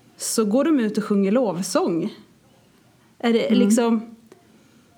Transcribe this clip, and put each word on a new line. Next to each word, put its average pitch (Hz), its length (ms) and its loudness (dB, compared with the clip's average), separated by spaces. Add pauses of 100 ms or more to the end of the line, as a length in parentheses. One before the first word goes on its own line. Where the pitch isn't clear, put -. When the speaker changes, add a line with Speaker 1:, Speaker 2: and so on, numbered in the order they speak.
(180)
Speaker 1:
så - 280 -4
går 233 200 0
de 311 140 2
ut 214 180 -2
och 208 60 -2
sjunger 196 280 0
lovsång. 202 800 -2 (1080)
Är 233 140 0
det 226 140 0
Speaker 2:
Mm. 202 120 2
Speaker 1:
liksom, 226 560 2 (840)